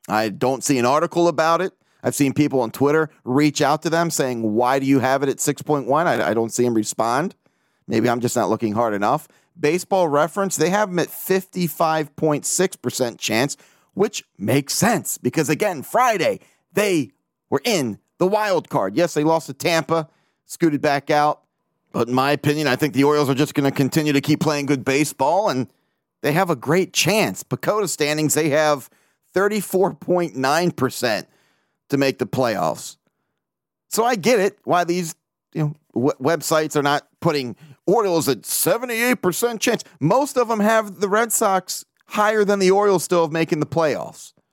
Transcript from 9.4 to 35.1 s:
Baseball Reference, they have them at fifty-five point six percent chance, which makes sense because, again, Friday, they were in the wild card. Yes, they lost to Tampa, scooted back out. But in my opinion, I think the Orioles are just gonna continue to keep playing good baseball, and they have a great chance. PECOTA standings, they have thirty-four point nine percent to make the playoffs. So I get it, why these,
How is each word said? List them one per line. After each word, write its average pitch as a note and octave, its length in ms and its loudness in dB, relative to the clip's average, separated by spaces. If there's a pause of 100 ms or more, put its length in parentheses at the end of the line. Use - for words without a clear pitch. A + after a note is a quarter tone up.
Baseball F3 520 0
Reference, E3 480 0
they D#3 120 2
have G#3 200 0
them F3 100 -2
at D3 100 -2
fifty-five E3+ 1080 -2
point D3+ 280 0
six - 300 -2
percent A#2+ 420 -4
chance, A#2 400 -2 (360)
which - 300 -2 (140)
makes B2 360 -2
sense F#3 440 0
because, D3 320 -2
again, D#3+ 320 -2
Friday, F#3 600 0 (320)
they F#3 380 0 (380)
were - 140 -2
in C#3+ 340 -2 (200)
the F3+ 100 0
wild G3+ 420 0
card. G2+ 260 -2
Yes, E3+ 180 0
they D3+ 100 0
lost D#3+ 240 0
to C#3 60 -12
Tampa, D#3+ 560 -2 (360)
scooted D3+ 360 -2
back C#3 280 0
out. D3 340 2 (500)
But A#2 160 -2
in B2 40 -2
my C3 180 2
opinion, D3 360 0
I B2+ 80 4
think C#3 180 -2
the C#3 120 2
Orioles D3 240 2
are C#3 40 0
just C3+ 200 0
gonna C#3 180 0
continue D3 420 0
to C#3 80 2
keep D3+ 200 0
playing D3 240 0
good C3+ 180 -2
baseball, D3+ 640 0
and B2+ 220 -4 (500)
they C#3+ 120 0
have F3+ 160 0
a E3 60 0
great D3+ 360 0
chance. E3 500 0
PECOTA G3 460 -2
standings, D3+ 460 0
they D#3 160 2
have D3 400 2 (440)
thirty-four F#3+ 600 0
point E3+ 420 -2
nine D3 360 0
percent B2 560 -2 (600)
to C#3 100 0
make C3+ 220 0
the B2 60 -2
playoffs. G2+ 720 -2 (920)
So - 160 -2
I A#3+ 120 2
get G#3 260 2
it, G3 240 0
why E3+ 180 2
these, F3 320 -2 (380)